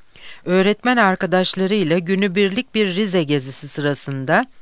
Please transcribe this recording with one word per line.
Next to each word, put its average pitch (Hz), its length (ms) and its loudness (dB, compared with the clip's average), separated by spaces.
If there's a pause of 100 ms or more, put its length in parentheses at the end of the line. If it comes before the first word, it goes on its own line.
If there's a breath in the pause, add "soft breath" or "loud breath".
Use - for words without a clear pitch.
(460 loud breath)
öğretmen 202 520 2
arkadaşlarıyla 185 1040 2
günübirlik 190 760 0
bir 196 200 0
Rize 190 280 0
gezisi 139 440 -2
sırasında 143 800 -2 (160 soft breath)